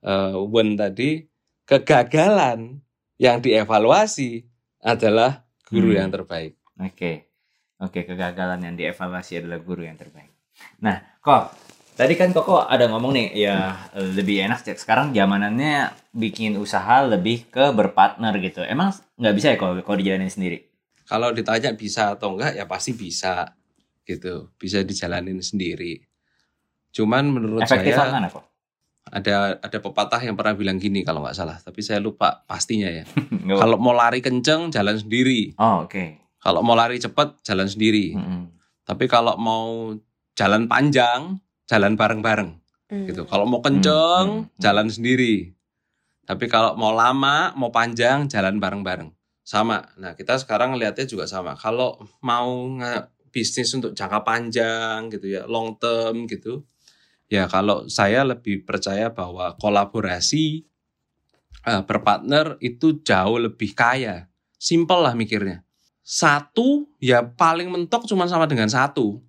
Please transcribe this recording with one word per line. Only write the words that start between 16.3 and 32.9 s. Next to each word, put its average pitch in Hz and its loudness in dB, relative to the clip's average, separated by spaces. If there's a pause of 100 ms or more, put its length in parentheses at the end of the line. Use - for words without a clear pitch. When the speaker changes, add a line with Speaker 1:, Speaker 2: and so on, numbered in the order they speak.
Speaker 2:
usaha 104 2
lebih 110 0
ke 135 4
berpartner 101 2 (100)
gitu. 90 -6
Emang 143 0 (300)
nggak 107 4
bisa 156 0
ya - -4
kalau, 90 -2
kalau 101 -2
dijalanin 95 -2
sendiri? 90 -6 (380)
Speaker 1:
Kalau 117 0
ditanya 113 -2
bisa 104 -2
atau 101 -6
enggak, 123 -4
ya 101 -8
pasti 95 -6
bisa 90 -6 (560)
gitu. 80 -10
Bisa 95 -4
dijalanin 92 -6
sendiri. 87 -6 (840)
Cuman 120 2
menurut 113 -2
Speaker 2:
Efektifan 131 2
Speaker 1:
saya, 135 -4
Speaker 2:
mana, 104 -2
Ko? - -14 (680)
Speaker 1:
ada, 98 -2
ada - -10
pepatah 104 -2
yang 117 -4
pernah 107 0
bilang 98 -2
gini 98 -2
kalau 80 -4
nggak 64 -8
salah, 82 -8
tapi - -16
saya 107 -2
lupa 101 -2
pastinya 95 -4
ya. 82 -8